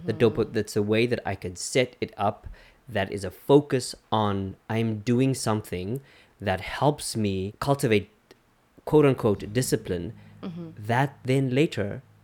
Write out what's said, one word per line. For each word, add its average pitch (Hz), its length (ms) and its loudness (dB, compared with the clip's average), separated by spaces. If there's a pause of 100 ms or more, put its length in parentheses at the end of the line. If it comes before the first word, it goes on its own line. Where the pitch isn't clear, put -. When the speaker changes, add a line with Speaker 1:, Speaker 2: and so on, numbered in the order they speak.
Speaker 1:
The 110 80 -2
Speaker 2:
Mm-hmm. 110 280 4
Speaker 1:
dopa-, 107 120 -2
that's 107 240 -4
a 107 60 2
way 107 240 2
that 120 180 -2
I 98 120 -4
can 92 180 -10
set - 460 -2
it 104 160 -6
up 104 320 -2 (400)
that 98 240 -2
is 95 100 -6
a 92 80 -6
focus 139 640 4 (160)
on 98 460 0 (120)
I'm 113 300 -2
doing 123 360 2
something 107 640 -4 (400)
that 104 200 -2
helps - 560 -2
me 101 440 -2
cultivate 123 500 2 (760)
quote 147 220 6
unquote 104 460 2
discipline 92 600 -2 (280)
Speaker 2:
Mm-hmm. 170 280 -12 (160)
Speaker 1:
that 127 380 0
then 131 300 0
later 127 480 0 (220)